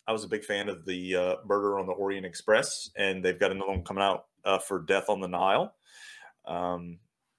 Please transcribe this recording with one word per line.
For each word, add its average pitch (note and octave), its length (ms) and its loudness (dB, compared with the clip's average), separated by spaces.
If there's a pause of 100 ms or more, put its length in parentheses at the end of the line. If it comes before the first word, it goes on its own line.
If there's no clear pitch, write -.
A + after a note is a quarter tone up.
I A2 60 0
was G#2+ 120 -2
a F#2 40 -12
big G#2 160 -2
fan G2+ 260 -2
of F2 160 -8
the, F#2 300 -2
uh, F2+ 200 2 (100)
Murder G2+ 340 2
on F#2 80 -4
the F2+ 60 0
Orient G2 320 -2
Express, - 720 2
and F#2+ 300 0
they've F2+ 140 2
got F#2+ 120 4
another G2 200 -2
one F#2 120 -2
coming G2 200 -2
out, G2 240 0 (180)
uh, F#2+ 140 4
for F#2+ 220 -4
Death G2 280 2
on G2 120 2
the F#2 60 -4
Nile. F#2+ 480 2 (720)
Um, F2 540 -4 (400)